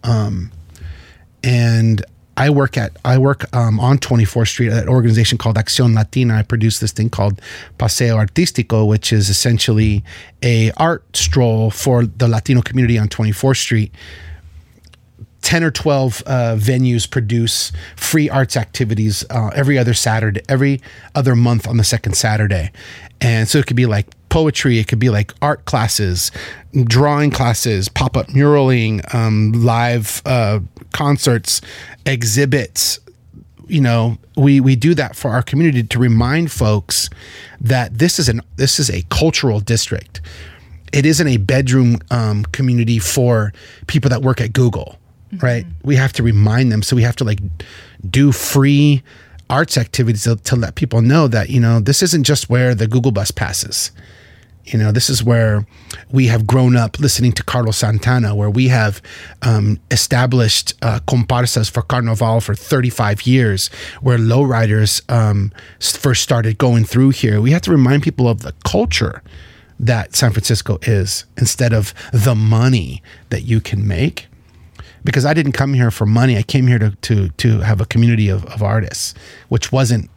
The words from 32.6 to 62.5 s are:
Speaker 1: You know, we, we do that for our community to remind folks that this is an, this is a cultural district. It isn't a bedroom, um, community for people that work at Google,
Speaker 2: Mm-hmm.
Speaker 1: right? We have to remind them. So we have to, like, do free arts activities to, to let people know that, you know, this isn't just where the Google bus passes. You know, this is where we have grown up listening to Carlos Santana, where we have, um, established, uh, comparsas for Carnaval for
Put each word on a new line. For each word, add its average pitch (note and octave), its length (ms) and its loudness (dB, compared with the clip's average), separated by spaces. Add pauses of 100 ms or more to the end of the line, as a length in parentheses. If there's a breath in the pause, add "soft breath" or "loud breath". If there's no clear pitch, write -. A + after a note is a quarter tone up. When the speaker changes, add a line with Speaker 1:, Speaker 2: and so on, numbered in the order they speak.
Speaker 1:
You D#3+ 140 0
know, A#2 360 2 (180)
we, C#3 240 4
we C3 160 4
do C#3+ 200 2
that D3 200 -4
for B2+ 160 -6
our B2 120 0
community C#3 400 0
to A2+ 160 -4
remind B2 520 2
folks - 580 -2 (500 loud breath)
that A#2 400 -2
this E3+ 200 2
is B2+ 100 0
an, A2+ 120 -2 (140)
this - 240 0
is C3 100 -2
a F#2 200 -4
cultural C#3 500 0
district. - 640 -4 (720 loud breath)
It C#3+ 120 0
isn't D#3 220 2
a B2 100 2
bedroom, B2 600 2 (100)
um, G#2+ 360 -2
community A#2+ 540 0
for A2 540 0 (340 loud breath)
people B2+ 220 0
that B2 120 0
work C3 200 0
at A2+ 120 -4
Google, B2 440 0 (340)
Speaker 2:
Mm-hmm. F3+ 140 -6
Speaker 1:
right? A#2+ 200 -2 (180)
We C#3 120 0
have C3 180 2
to - 100 -4
remind A2 480 2
them. G#2+ 100 0
So B2+ 140 -2
we A#2+ 80 4
have A#2+ 140 0
to, C#3 60 -4
like, G#2 160 -2 (680 loud breath)
do C3+ 220 4
free C#3+ 720 2 (440 loud breath)
arts D3 300 -2
activities A2+ 460 -2
to, A#2 120 0
to - 200 -2
let A#2 180 -4
people A#2 300 0
know C#3+ 240 4
that, A2+ 240 -2
you C3 80 2
know, A#2 200 4
this A#2+ 220 0
isn't E3+ 220 0
just - 260 0
where B2 240 2
the A2 140 -2
Google B2 240 2
bus G2 180 -2
passes. - 600 -6 (760 loud breath)
You A2+ 140 -2
know, G#2+ 120 2
this B2 160 0
is B2+ 160 -2
where A2 440 2 (440 loud breath)
we C3 160 4
have A2+ 200 2
grown B2+ 280 4
up A#2 240 0
listening B2+ 340 0
to - 100 -4
Carlos A2+ 340 -2
Santana, A2 560 0
where G#2 160 -2
we B2 200 2
have, A2 340 0 (400 loud breath)
um, G#2+ 360 2 (120)
established, B2 880 0
uh, A2+ 260 -2
comparsas A#2+ 600 0
for - 140 -4
Carnaval A#2 580 0
for G2+ 140 -4